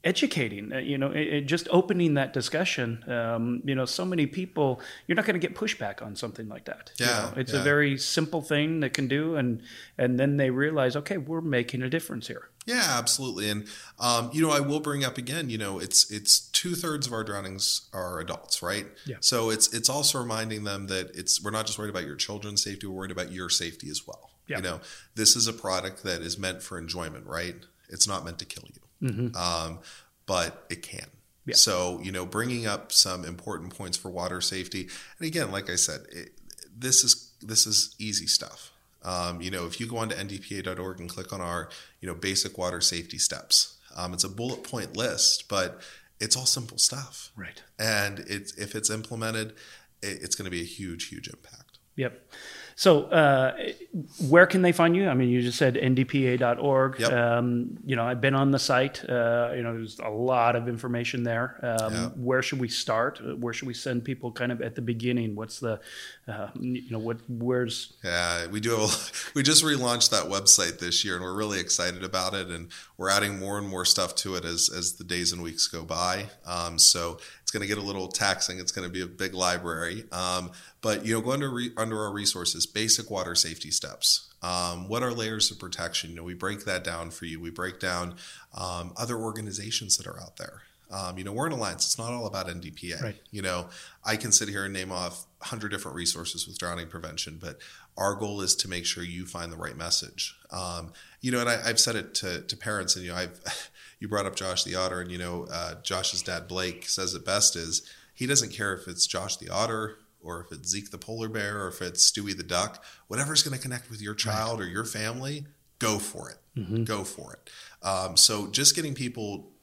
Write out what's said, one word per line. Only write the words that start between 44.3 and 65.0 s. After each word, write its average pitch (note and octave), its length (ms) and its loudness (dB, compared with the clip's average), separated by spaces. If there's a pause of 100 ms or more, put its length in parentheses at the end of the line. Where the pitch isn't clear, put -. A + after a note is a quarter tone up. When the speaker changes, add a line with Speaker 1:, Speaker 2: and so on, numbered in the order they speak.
Speaker 2:
point G#2 320 -8
list, - 540 2
but F#2 320 0 (400)
it's G#2+ 160 2
all C3 80 -4
simple A2+ 320 0
stuff. - 580 0
Speaker 1:
Right. F#2+ 260 -12 (160)
Speaker 2:
And G#2 420 2
it's, G2+ 340 -6
if G#2 220 -8
it's A2 140 0
implemented, A2 600 -4 (520)
it, G2 200 -6
it's E2+ 140 -2
gonna F#2+ 140 -6
be F2 120 -4
a E2+ 40 -4
huge, E2+ 440 -8
huge - 180 -12
impact. - 520 -20 (180)
Speaker 1:
Yep. - 360 -6 (420)
So, D3+ 280 10
uh, C#3 520 6 (760)
where F3 180 12
can F#3 160 6
they F3 80 10
find E3+ 240 8
you? G3 120 4
I C#3+ 60 4
mean, B2 160 6
you B2 140 6
just A#2+ 160 0
said C3 180 6
N C3 160 6
D B2+ 120 6
P C3+ 200 2
A B2 120 4
dot A#2+ 200 4
org. C3 420 4
Speaker 2:
Yep. A#2 120 4
Speaker 1:
Um, A#2+ 720 4
you C3 100 2
know, A#2 80 2
I've B2 160 0
been C3+ 140 6
on C#3 160 6
the C#3 80 6
site. C3+ 500 2
Uh, A#2+ 480 4
you B2 60 -2
know, A#2 120 -2
there's A2+ 260 -8
a A2+ 100 -4
lot A#2+ 460 4
of A#2 120 0
information A#2+ 540 -2
there. A#2 400 -2
Um, A2+ 320 0
Speaker 2:
Yeah. A2+ 220 -2
Speaker 1:
where B2+ 260 2
should C3+ 180 -2
we A#2+ 100 0
start? A#2+ 520 0
Uh, A#2+ 140 -6
where A#2+ 180 -4
should C3+ 140 -6
we A#2+ 80 -6
send A#2+ 280 -2
people B2 280 -6
kind B2 200 -2
of A#2 120 -4
at A#2 100 -4
the C3 80 -6
beginning? A#2 540 0